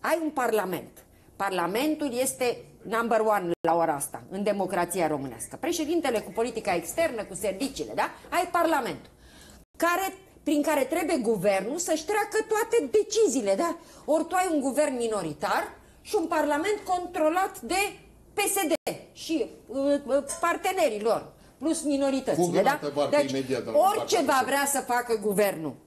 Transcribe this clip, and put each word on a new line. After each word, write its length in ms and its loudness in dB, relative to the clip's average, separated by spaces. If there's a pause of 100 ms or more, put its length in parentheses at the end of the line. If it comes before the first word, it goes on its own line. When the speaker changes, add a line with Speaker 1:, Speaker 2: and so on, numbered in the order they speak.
Speaker 1:
ai 220 2
un 80 -2
parlament. 600 0 (460)
Parlamentul 720 0 (100)
este 440 0 (180)
number 380 2
one 300 2 (100)
la 160 2
ora 180 4
asta, 360 -8
în 120 -6
democrația 640 0
românească. 540 -4
Președintele 580 0
cu 120 -6
politica 440 -2
externă, 500 -2
cu 100 -12
serviciile, 600 -4
da? 140 0 (220)
Ai 220 0
parlamentul, 580 0 (680)
care, 360 2 (280)
prin 200 2
care 220 2
trebuie 380 0
guvernul 560 0
să-și 260 -2
treacă 340 0 (100)
toate 500 2
deciziile, 600 2
da? 180 0 (280)
Ori 200 2
tu 100 -8
ai 200 2
un 60 4
guvern 360 0
minoritar 680 -2 (380)
și 200 -10
un 60 -2
parlament 580 0
controlat 760 0
de 200 -2 (540)
P 60 -2
S 140 0 (160)
D 20 4 (400)
și, 340 -4 (200)
uh, 120 -6 (280)
uh, 160 2 (180)
partenerii 600 0
lor, 300 0 (260)
plus 240 -2
minoritățile, 640 0
Speaker 2:
Fug 120 0
în 60 4
Speaker 1:
da? 80 6
Speaker 2:
altă 240 -2
barcă 260 0
Speaker 1:
Deci, 100 0
Speaker 2:
imediat, 340 -2
domnul 260 2
Speaker 1:
orice 260 0
va 100 2
Speaker 2:
Bartoloș. 240 4
Speaker 1:
vrea 140 2 (100)
să 60 0 (120)
facă 300 0
guvernul 520 0 (120)